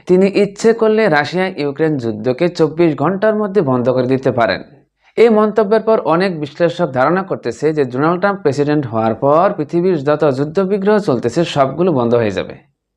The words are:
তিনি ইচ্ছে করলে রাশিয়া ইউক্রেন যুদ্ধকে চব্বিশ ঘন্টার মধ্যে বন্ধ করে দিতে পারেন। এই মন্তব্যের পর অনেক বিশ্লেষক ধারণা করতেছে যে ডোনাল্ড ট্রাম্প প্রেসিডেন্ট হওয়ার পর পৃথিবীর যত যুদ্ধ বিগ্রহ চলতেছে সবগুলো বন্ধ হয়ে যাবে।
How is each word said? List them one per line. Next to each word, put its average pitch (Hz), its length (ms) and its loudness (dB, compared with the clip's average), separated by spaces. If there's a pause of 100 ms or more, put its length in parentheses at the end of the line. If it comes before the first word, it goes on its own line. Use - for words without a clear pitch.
তিনি 185 200 4
ইচ্ছে 202 460 0
করলে 220 360 2
রাশিয়া 156 380 0
ইউক্রেন 151 500 -2
যুদ্ধকে 120 520 -2
চব্বিশ 160 480 0
ঘন্টার 190 400 0
মধ্যে 208 240 -2
বন্ধ 127 300 0
করে 123 160 0
দিতে 131 260 0
পারেন। 104 300 0 (540)
এই 226 120 6
মন্তব্যের 214 520 2
পর 214 200 0
অনেক 170 400 -2
বিশ্লেষক 165 520 -2
ধারণা 160 300 2
করতেছে 151 500 -4
যে 151 120 0
ডোনাল্ড 147 360 -2
ট্রাম্প 196 200 -2
প্রেসিডেন্ট 143 460 0
হওয়ার 113 280 0
পর 156 420 2
পৃথিবীর 170 480 -2
যত 147 260 2
যুদ্ধ 143 300 -2
বিগ্রহ 196 380 0
চলতেছে 139 460 0
সবগুলো 151 480 0
বন্ধ 120 220 0
হয়ে 113 160 2
যাবে। 92 240 -6 (420)